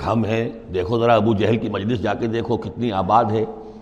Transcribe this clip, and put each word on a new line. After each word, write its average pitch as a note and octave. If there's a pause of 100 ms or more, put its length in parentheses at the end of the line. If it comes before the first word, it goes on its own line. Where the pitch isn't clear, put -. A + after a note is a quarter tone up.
ہم A2
ہیں۔ A2+ (240)
دیکھو F#2+
ذرا A#2
ابو A2
جہل G#2+
کی A2
مجلس G#2
جا G2+
کے G2
دیکھو A2+
کتنی A2
آباد G2+
ہے، A2 (360)